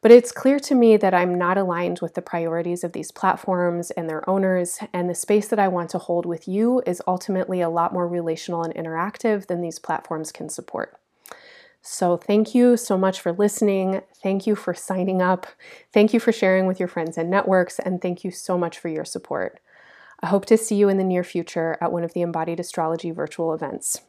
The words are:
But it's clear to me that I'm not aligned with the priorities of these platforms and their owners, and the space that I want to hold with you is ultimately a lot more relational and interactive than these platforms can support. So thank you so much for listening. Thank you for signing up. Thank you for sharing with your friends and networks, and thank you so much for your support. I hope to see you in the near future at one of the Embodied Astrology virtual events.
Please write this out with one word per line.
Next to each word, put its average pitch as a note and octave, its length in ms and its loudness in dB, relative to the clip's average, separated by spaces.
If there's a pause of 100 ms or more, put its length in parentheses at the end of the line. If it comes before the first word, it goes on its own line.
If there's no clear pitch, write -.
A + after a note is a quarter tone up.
But A3 100 8
it's A#3+ 200 10
clear C#4 300 0
to - 120 -2
me A#3 240 8
that F#3+ 160 2
I'm F3+ 240 2
not F3+ 200 2
aligned F3+ 420 -2
with E3+ 160 -6
the F3 60 -6
priorities E3+ 600 -4
of F3 100 -6
these - 180 -10
platforms F3 800 0
and E3 180 -6
their D#3 180 -6
owners, F#3 520 0 (140)
and F3+ 160 -2
the F3+ 40 -2
space G#3 360 0
that G#3+ 100 0
I G3 80 4
want F3 220 -2
to F3+ 100 -6
hold E3+ 260 -2
with E3+ 220 -6
you A3+ 400 0
is F3 180 -4
ultimately F#3 540 -2
a E3+ 100 0
lot E3+ 240 0
more F3 140 -2
relational E3+ 560 -4
and E3 100 -6
interactive F#3+ 760 -4
than F3 140 -4
these E3 160 -6
platforms D#3 540 -6
can D#3 160 -12
support. - 500 -10 (840)
So F3 360 0
thank G#3+ 360 0
you B3 240 6
so G#3 200 0
much F#3+ 240 0
for F3 100 -2
listening. G3 680 0 (200)
Thank F#3+ 240 -2
you G#3+ 100 2
for F3+ 180 -4
signing F#3 480 -2
up. F#3 260 0 (460)
Thank G#3+ 200 6
you A#3 60 4
for A3+ 120 0
sharing F#3+ 340 2
with F#3 140 -2
your F3+ 100 -2
friends E3 280 -6
and E3+ 120 -2
networks, F#3 500 2
and F#3 220 -4
thank F3+ 220 -6
you F#3 80 -6
so - 260 -4
much E3+ 200 -4
for F3 120 -8
your D#3 160 -6
support. - 540 -8 (600)
I E3 60 -6
hope G3 200 2
to A3+ 100 6
see A3 180 0
you G3+ 140 4
in G3 80 2
the F#3+ 60 2
near F3+ 200 2
future E3+ 560 -4
at E3+ 120 -2
one E3+ 120 -4
of E3+ 100 -6
the F3 80 -2
Embodied E3+ 380 -4
Astrology E3 520 -4
virtual D#3+ 420 -4
events. - 560 -8